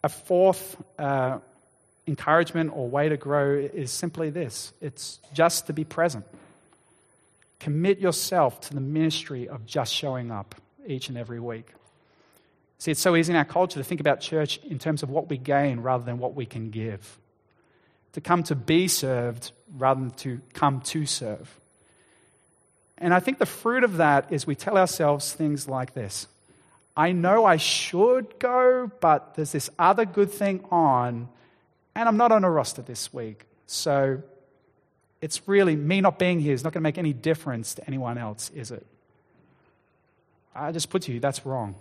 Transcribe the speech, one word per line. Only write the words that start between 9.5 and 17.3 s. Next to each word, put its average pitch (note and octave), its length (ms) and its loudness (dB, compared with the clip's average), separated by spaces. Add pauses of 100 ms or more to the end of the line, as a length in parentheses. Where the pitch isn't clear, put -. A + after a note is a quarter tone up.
just B2+ 280 -2
showing B2+ 360 -4
up G2+ 260 -10 (300)
each C3 220 -8
and B2 100 -8
every A#2 200 -10
week. A#2 340 -10 (1040)
See, - 140 -4
it's D3+ 80 -2
so F3+ 140 4
easy E3 180 4
in E3+ 40 4
our D3 80 4
culture F3+ 340 0
to C3+ 60 -6
think E3+ 160 -6
about D3 200 2
church D#3 440 -4
in E3 140 -8
terms D#3 240 -2
of C3+ 80 -8
what C#3+ 180 -2
we C#3+ 80 -4
gain C3+ 440 0
rather B2 240 -2
than A#2+ 140 -6
what B2 160 -6
we B2+ 120 -8
can A2 240 -10
give. A2 480 -10 (920)